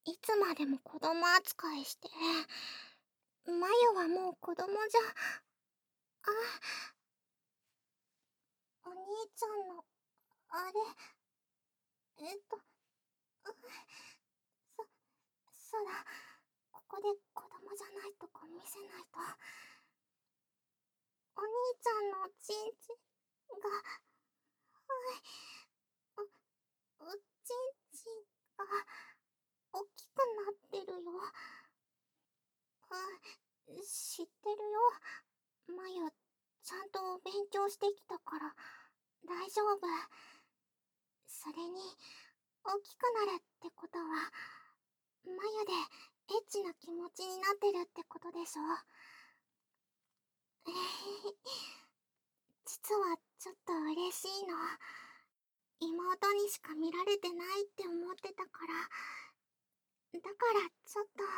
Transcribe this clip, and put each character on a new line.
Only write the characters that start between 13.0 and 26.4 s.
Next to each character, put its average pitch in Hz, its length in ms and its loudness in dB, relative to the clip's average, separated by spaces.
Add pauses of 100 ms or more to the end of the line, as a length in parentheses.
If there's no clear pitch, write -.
そ、 440 80 -4 (680)
そ - 320 -4
う - 40 4
だ。 - 180 -6 (680)
こ - 160 -18
こ 403 120 -6
で 415 40 -6 (280)
子 - 160 -8
供 - 260 -14
じ 403 100 -10
ゃ - 60 -14
な 403 160 -10
い 403 140 -10
と 359 80 -14
こ - 200 -18
見 339 180 -14
せ 403 140 -10
な 392 180 -14
い 339 80 -16
と。 - 120 -14 (2250)
お 403 100 -2
兄 - 20 0 (320)
ち - 60 0
ゃ 440 140 4
ん 403 100 2
の 381 140 2
お 370 40 -4
ち - 240 -8
ん 427 240 -4
ち - 160 -16
ん - 680 -16
が、 415 100 0
は 403 100 -2 (1300)
い。 - 80 -12 (960)
お、 415 40 -4 (840)